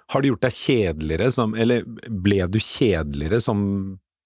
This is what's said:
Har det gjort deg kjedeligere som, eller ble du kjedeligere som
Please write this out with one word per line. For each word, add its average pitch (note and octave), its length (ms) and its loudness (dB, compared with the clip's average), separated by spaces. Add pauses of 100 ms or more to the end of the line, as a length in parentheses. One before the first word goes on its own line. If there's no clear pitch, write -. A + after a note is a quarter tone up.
Har C#3 120 0
det C#3 100 4
gjort G#2+ 100 -2
deg B2+ 140 0
kjedeligere E2+ 760 0
som, A2+ 240 0
eller A2+ 280 2
ble G2+ 640 0
du G#2 120 0
kjedeligere D#2+ 840 0
som G2 560 -2 (280)